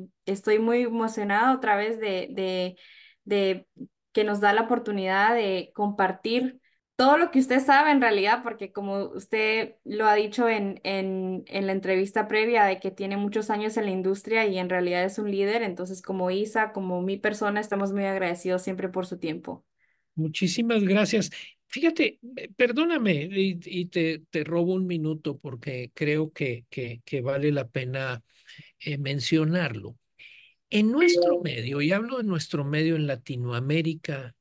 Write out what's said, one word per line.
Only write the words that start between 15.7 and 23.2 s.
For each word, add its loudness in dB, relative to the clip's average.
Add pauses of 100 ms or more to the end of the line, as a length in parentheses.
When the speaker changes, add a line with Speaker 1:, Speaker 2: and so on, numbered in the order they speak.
Speaker 1:
como -2
Isa, 0
como -4
mi -2
persona, -2
estamos -2
muy 0
agradecidos -2
siempre -4
por -4
su -10
tiempo. -8 (520)
Speaker 2:
Muchísimas 0
gracias. 2 (360)
Fíjate, 0 (160)
eh, -12
perdóname, 2